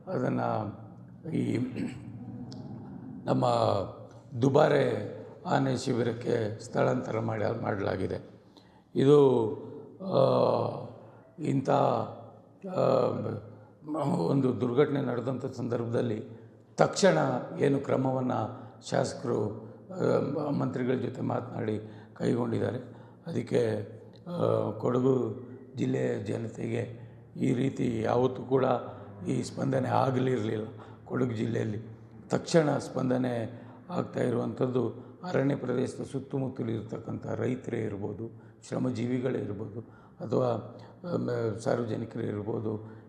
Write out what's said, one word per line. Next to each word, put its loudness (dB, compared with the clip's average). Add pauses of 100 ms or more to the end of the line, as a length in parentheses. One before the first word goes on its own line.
ಅದನ್ನು -2 (500)
ಈ 0 (1700)
ನಮ್ಮ 4 (960)
ದುಬಾರೆ 4 (340)
ಆನೆ 2
ಶಿಬಿರಕ್ಕೆ 0
ಸ್ಥಳಾಂತರ 0
ಮಾಡಿ, -2
ಮಾಡಲಾಗಿದೆ. -2 (680)
ಇದು, 8 (840)
ಆ, 2 (1200)
ಇಂಥ, 0
ಆ, 0 (1300)
ಒಂದು 2
ದುರ್ಘಟನೆ 2
ನಡೆದಂಥ -2
ಸಂದರ್ಭದಲ್ಲಿ -2 (520)
ತಕ್ಷಣ 6 (420)
ಏನು 4
ಕ್ರಮವನ್ನು 0 (180)
ಶಾಸಕರು, 0 (320)
ಆ, 2
ಮಂತ್ರಿಗಳ 0
ಜೊತೆ -4
ಮಾತನಾಡಿ -2 (320)
ಕೈಗೊಂಡಿದ್ದಾರೆ, 0 (500)
ಅದಕ್ಕೆ, 0 (380)
ಆ, 2
ಕೊಡಗು 2 (280)
ಜಿಲ್ಲೆಯ 0
ಜನತೆಗೆ -4 (360)
ಈ 2
ರೀತಿ 0
ಯಾವತ್ತೂ 2
ಕೂಡ 4 (640)
ಈ 2
ಸ್ಪಂದನೆ 0
ಆಗಲಿರಲಿಲ್ಲ. 2 (380)
ಕೊಡಗು 0
ಜಿಲ್ಲೆಯಲ್ಲಿ 0 (500)
ತಕ್ಷಣ 4
ಸ್ಪಂದನೆ 0 (280)
ಆಗ್ತಾ -2
ಇರುವಂಥದ್ದು 0 (340)
ಅರಣ್ಯ 2
ಪ್ರದೇಶದ -2
ಸುತ್ತಮುತ್ತಲು -4
ಇರತಕ್ಕಂಥ -6
ರೈತರೇ -2
ಇರ್ಬೋದು, -6 (260)
ಶ್ರಮಜೀವಿಗಳೇ -2
ಇರ್ಬೋದು, -6 (460)
ಅಥವಾ, 2 (680)
ಆಮ್, 0
ಸಾರ್ವಜನಿಕರೇ -2
ಇರ್ಬೋದು, -2 (340)